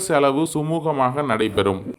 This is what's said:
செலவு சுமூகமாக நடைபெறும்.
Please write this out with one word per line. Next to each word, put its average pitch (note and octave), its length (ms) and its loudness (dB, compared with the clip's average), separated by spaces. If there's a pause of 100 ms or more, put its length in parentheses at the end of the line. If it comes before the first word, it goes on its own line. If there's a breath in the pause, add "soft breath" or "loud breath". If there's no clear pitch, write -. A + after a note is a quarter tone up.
செலவு C#3+ 360 2 (100)
சுமூகமாக D3+ 760 0
நடைபெறும். G#2 500 0 (180)